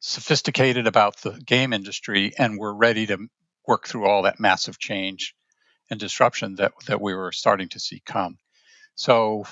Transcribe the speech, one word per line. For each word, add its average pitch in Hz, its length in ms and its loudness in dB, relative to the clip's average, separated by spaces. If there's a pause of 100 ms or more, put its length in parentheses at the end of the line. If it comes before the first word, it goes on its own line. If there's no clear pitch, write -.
sophisticated 131 840 0
about 104 320 4
the 104 140 -8
game 127 420 0
industry 101 640 -2
and 107 200 0
were 104 160 -6
ready 110 340 2
to 104 200 -4 (380)
work 113 220 2
through 107 180 -2
all 98 160 4
that 101 180 0
massive 92 380 2
change 95 560 -8 (560)
and 107 80 -8
disruption 104 560 0
that, 98 180 0 (140)
that 104 140 0
we 101 120 -2
were 92 200 -6
starting 95 360 0
to - 120 -14
see - 260 -10
come. - 320 -6 (560)
So 110 580 2